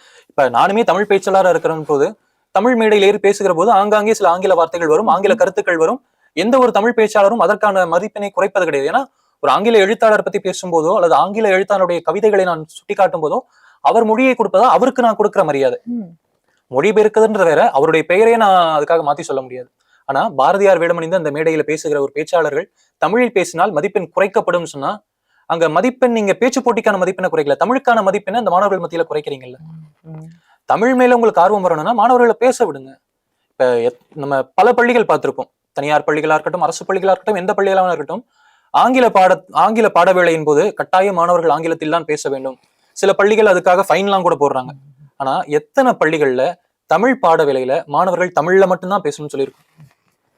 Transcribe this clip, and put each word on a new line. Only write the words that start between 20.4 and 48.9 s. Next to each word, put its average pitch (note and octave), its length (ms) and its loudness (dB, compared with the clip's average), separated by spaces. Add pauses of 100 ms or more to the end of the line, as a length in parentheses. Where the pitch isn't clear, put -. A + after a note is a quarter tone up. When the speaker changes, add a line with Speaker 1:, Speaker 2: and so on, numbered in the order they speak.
Speaker 1:
வேடமணிந்து E3+ 360 -2
அந்த D#3 160 -4
மேடையில D#3 320 -2
பேசுகிற D3 380 -4
ஒரு C#3 140 -4
பேச்சாளர்கள் D3 500 -2 (340)
தமிழில் A3+ 340 0
பேசினால் F3 400 -2
மதிப்பெண் F3 440 -4
குறைக்கப்படும் F#3 480 -2
சொன்னா, D3+ 380 -10 (440)
அங்க E3 220 -2
மதிப்பெண் A#3+ 440 0
நீங்க G#3 200 0
பேச்சு B3 280 -2
போட்டிக்கான A3 380 -2
மதிப்பெண்ணை F#3 340 -4
குறைக்கல, D3 320 -2
தமிழுக்கான A#3 380 0
மதிப்பெண்ணை G3 340 -4
அந்த G#3+ 140 -2
மாணவர்கள் F#3 380 -2
மத்தியில E3 220 -6
குறைக்கிறீங்கல்ல. C3+ 440 -10 (480)
Speaker 2:
ம், D#3+ 80 -20
ம். D#3+ 180 -18 (360)
Speaker 1:
தமிழ் A3 300 0
மேல B3 200 4
உங்களுக்கு A3 280 2
ஆர்வம் G3 200 2
வரணும்னா E3+ 300 -2
மாணவர்களை A#3+ 460 2
பேச A#3 340 0
விடுங்க. C3+ 260 -18 (520)
இப்ப B2+ 240 0
எத்-, A#2+ 240 -2 (160)
நம்ம C#3 280 -4
பல G#3 300 2
பள்ளிகள் A#3+ 320 2
பார்த்திருப்போம், - 460 -4 (220)
தனியார் D3 340 -2
பள்ளிகளா D#3 260 0
இருக்கட்டும், D#3 280 -2
அரசு E3 240 -4
பள்ளிகளா F#3+ 260 -2
இருக்கட்டும், G#3 240 -2
எந்த F#3+ 220 -4
பள்ளிகளா F#3+ 300 0
இருக்கட்டும், E3 400 -6 (440)
ஆங்கில A#3+ 400 2
பாட-, F#3 400 2
ஆங்கில G#3 380 2
பாடவேளையின் F3 560 2
போது D3+ 300 0
கட்டாய F#3+ 380 0
மாணவர்கள் E3+ 380 0
ஆங்கிலத்தில் D#3+ 400 -4
தான் D#3+ 140 -2
பேச D3+ 240 -6
வேண்டும். C3 300 -8 (340)
சில G3 200 0
பள்ளிகள் G#3 340 2
அதுக்காக F#3 420 2
ஃபைன்லாம் F3+ 460 0
கூட - 0 -
போடுறாங்க. C3+ 340 -2 (480)
ஆனா, C#3 240 -4
எத்தனை F#3+ 520 0
பள்ளிகள்ல D#3 600 0 (320)
தமிழ் A#3 360 0
பாடவேளையில C#3+ 600 0
மாணவர்கள் F3 560 -2
தமிழ்ல F#3 260 4
மட்டும்தான் F#3 360 -4